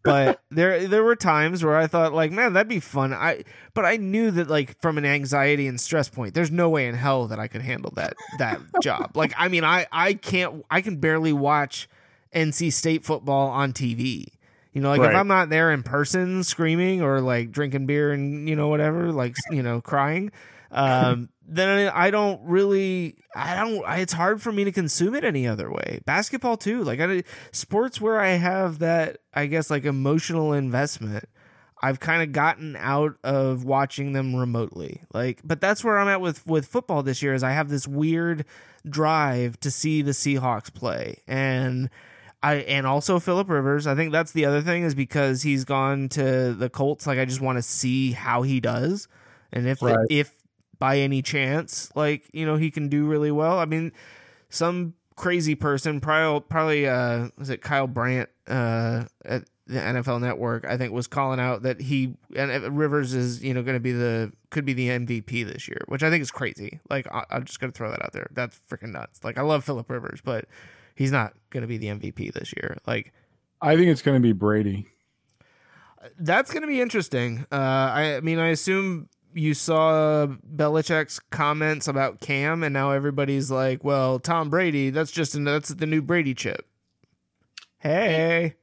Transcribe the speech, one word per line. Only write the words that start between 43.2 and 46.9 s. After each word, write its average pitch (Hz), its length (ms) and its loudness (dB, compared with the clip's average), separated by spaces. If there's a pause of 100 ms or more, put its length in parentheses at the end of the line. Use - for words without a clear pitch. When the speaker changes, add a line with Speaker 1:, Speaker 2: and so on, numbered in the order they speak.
Speaker 1:
Rivers. 143 360 2
I 139 80 2
think 156 180 0
that's 160 200 0
the 151 140 2
other 147 160 2
thing, 175 200 0
is 156 120 0
because 135 480 0
he's 135 240 0
gone 135 440 0
to 127 440 2
the 123 160 -4
Colts, 143 360 -2